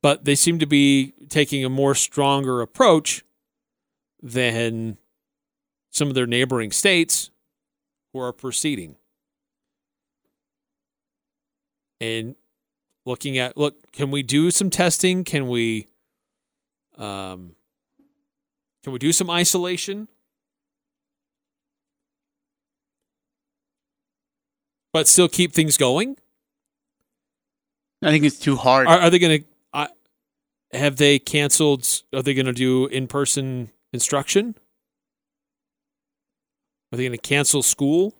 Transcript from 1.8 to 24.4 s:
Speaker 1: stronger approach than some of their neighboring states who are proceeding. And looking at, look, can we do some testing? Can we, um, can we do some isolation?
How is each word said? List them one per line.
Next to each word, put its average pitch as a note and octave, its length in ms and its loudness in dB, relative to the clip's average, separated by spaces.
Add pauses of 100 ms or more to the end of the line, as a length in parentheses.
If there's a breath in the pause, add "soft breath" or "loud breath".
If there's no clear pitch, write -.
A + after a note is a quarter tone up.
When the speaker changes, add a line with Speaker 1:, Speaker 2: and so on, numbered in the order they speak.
Speaker 1:
stronger C#3 680 0
approach E3 640 2 (960)
than A#2 760 -4 (960)
some D3 180 -2
of C3+ 60 -6
their B2+ 120 0
neighboring A#2+ 440 -2
states - 600 0 (840)
who C3 80 -10
are B2 120 -6
proceeding. A#2+ 640 -6 (3000)
And A2+ 360 -8 (680)
looking C3 340 -6
at, B2+ 180 -6
look, C#3+ 360 -6
can C#3 200 -6
we C#3+ 100 -4
do C#3+ 300 0
some F#3+ 180 0
testing? F#3 540 0
Can C#3 240 -4
we, A2+ 400 -4 (1080)
um, F#2 600 -12 (1300)
can C3+ 80 -10
we B2 80 -10
do D3+ 120 0
some F3+ 160 -2
isolation? F3+ 800 -2 (4000)